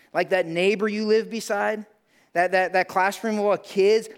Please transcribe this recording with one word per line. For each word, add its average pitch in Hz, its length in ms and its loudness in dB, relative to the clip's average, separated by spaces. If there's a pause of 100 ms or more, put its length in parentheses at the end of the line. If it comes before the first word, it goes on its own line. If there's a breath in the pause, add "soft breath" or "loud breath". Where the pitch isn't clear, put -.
(140 soft breath)
Like 175 160 0
that 185 160 0
neighbor 190 420 0
you 214 160 -4
live 214 240 2
beside, 214 560 -4 (480 soft breath)
that, 180 200 0
that, 185 220 2
that 185 140 2
classroom 202 480 -2
full 208 160 2
of - 120 -2
kids, 208 540 2